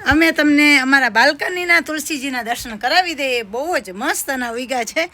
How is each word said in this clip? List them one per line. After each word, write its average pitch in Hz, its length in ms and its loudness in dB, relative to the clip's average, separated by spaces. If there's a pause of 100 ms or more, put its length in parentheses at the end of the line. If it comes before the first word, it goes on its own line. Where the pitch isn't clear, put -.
અમે 320 220 4
તમને 294 460 4
અમારા 262 320 2
બાલ્કનીના 330 680 2
તુલસીજીના 285 640 -6
દર્શન 233 340 -6
કરાવી 330 380 0
દઈએ. 262 280 -4
બહુ 269 360 -4
જ 208 120 -8
મસ્ત 269 400 -6
અને 254 180 -4
ઉગ્યા 240 360 -4
છે. 330 300 -4